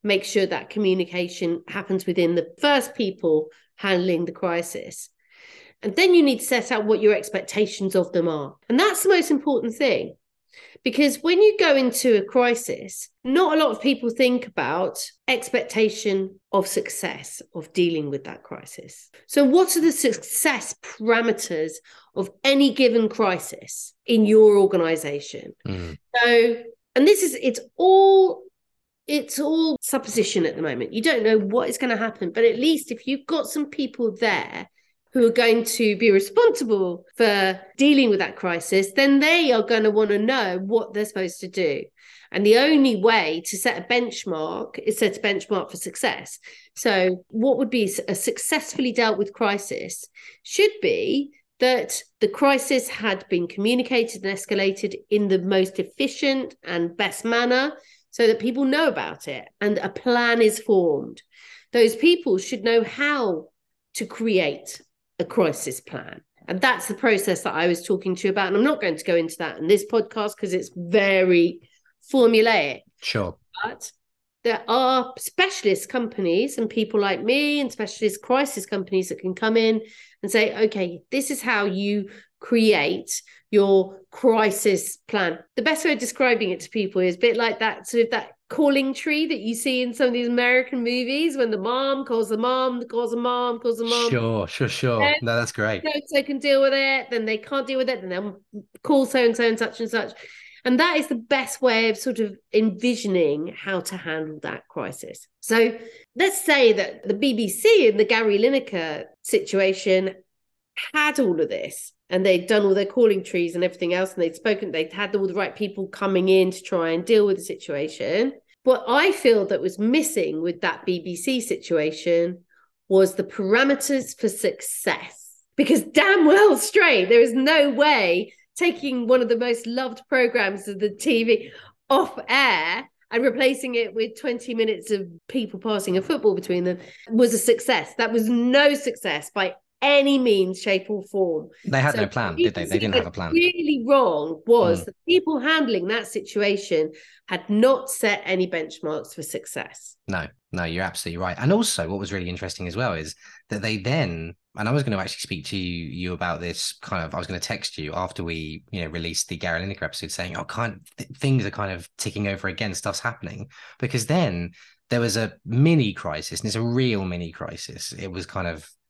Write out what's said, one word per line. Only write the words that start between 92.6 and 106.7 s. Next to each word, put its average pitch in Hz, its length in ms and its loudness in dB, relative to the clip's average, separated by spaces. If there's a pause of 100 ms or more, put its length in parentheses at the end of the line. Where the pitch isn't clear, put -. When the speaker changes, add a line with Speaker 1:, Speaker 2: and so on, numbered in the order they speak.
Speaker 1:
calls 233 240 -4
the 233 60 -2
mom, 247 420 -2
calls 233 200 -2
the 233 60 -4
mom. 233 260 0
Speaker 2:
Sure, 113 360 0
sure, - 220 -4
sure. 117 320 -2
Speaker 1:
Then 107 220 2
Speaker 2:
No, 117 120 -2
that's 117 160 -2
great. 104 320 -4
Speaker 1:
so-and-so 294 400 -2
can 277 160 -6
deal 269 220 2
with 269 140 4
it, 269 360 0
then 233 140 -4
they 220 140 -2
can't 269 280 -6
deal 262 120 -2
with 254 100 0
it, 233 140 -4
then 185 80 -10
they'll 190 300 -8 (420)
call 277 240 4
so-and-so 233 420 2
and 220 100 0
such 226 220 -6
and 220 100 -6
such. 226 220 -4 (540)
And 254 120 4
that 339 200 2
is 302 100 -2
the 262 80 -4
best 240 460 -4
way 226 260 2
of 220 80 0
sort 226 240 -6
of 202 160 -4 (160)
envisioning 190 960 0
how 196 320 -6
to 180 160 -12
handle 156 440 -8
that - 280 -12
crisis. - 580 -12 (140)
So 226 360 0 (380)
let's 381 300 0
say 262 300 6